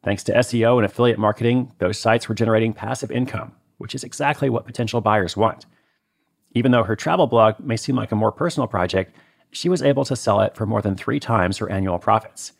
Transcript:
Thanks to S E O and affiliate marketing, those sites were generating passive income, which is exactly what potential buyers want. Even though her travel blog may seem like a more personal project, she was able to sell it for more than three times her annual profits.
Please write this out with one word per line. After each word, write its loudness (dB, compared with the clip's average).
Thanks -4
to 0
S 2
E 2
O 4
and 2
affiliate 2
marketing, 0
those -2
sites 0
were -4
generating 2
passive -8
income, -6
which -12
is -10
exactly -2
what -4
potential -4
buyers 0
want. 0
Even 2
though 4
her -2
travel 0
blog 4
may -4
seem -4
like -4
a -2
more 2
personal -4
project, -2
she -4
was 0
able 2
to -4
sell 2
it 0
for -4
more -2
than 0
three -4
times 0
her -6
annual -2
profits. -2